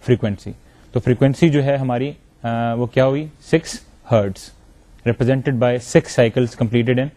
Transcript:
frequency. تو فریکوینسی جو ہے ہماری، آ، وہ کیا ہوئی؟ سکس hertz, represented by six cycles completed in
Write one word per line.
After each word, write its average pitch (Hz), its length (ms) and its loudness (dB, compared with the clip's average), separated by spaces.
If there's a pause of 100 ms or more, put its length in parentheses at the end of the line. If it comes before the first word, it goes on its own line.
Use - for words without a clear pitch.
(100)
frequency. 104 420 -2 (400)
تو 123 80 -2
فریکوینسی 135 480 2
جو 143 160 2
ہے 139 120 0
ہماری، 131 360 -4 (300)
آ، 117 320 -2
وہ 120 120 -2
کیا 131 200 0
ہوئی؟ 143 200 -2 (140)
سکس - 400 -2 (320)
hertz, 101 380 -2 (580)
represented 131 500 0
by 123 160 2
six 123 280 2 (180)
cycles 120 280 2 (160)
completed 120 340 0
in 135 180 -2